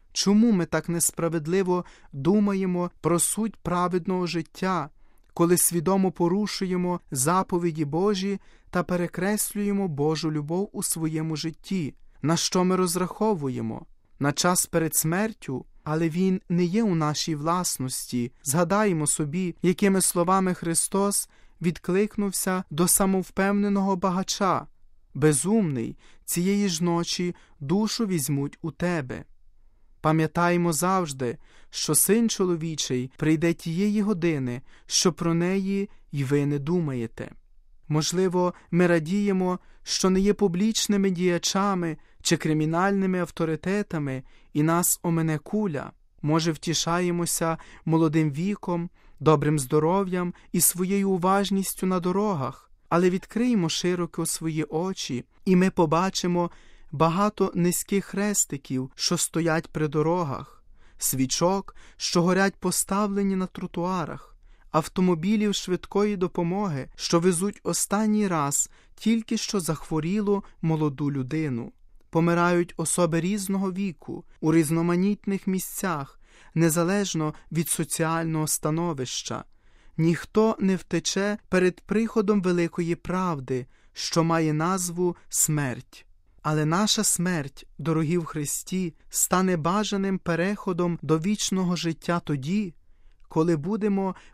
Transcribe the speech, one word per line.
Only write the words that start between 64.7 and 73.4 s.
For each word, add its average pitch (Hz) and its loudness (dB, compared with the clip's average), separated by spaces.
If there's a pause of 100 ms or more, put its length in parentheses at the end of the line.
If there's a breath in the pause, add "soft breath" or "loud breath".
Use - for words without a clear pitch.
автомобілів 185 2
швидкої 202 -2
допомоги, 175 -2
що - 2
везуть 185 0
останній 214 0
раз 147 -2 (260 soft breath)
тільки 226 0
що - -4
захворілу 175 -2 (180 soft breath)
молоду 151 0
людину. 135 -4 (380)
Помирають 170 4
особи 165 2
різного 196 -2